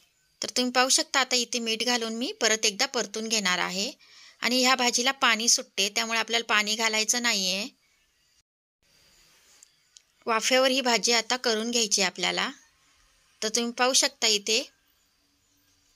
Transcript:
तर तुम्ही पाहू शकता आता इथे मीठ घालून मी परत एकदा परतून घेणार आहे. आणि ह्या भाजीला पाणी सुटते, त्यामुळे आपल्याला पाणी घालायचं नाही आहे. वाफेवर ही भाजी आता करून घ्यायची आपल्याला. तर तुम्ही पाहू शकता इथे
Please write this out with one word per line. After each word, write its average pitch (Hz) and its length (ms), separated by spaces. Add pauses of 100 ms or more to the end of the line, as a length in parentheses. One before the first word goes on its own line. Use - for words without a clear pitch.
(420)
तर - 140
तुम्ही 247 160
पाहू 254 160
शकता 294 320
आता 254 160
इथे 240 220
मीठ 226 260
घालून 226 300
मी 247 180
परत 220 340
एकदा 214 200
परतून 226 420
घेणार 196 300
आहे. 180 320 (500)
आणि 247 220
ह्या 254 120
भाजीला 247 400
पाणी 233 340
सुटते, 202 400
त्यामुळे 226 300
आपल्याला 226 260
पाणी 214 300
घालायचं 220 480
नाही 202 320
आहे. 208 140 (2500)
वाफेवर 254 440
ही 262 100
भाजी 233 320
आता 226 240
करून 233 340
घ्यायची 220 320
आपल्याला. 180 480 (920)
तर 220 60
तुम्ही 233 240
पाहू 247 220
शकता 262 340
इथे 214 340 (1300)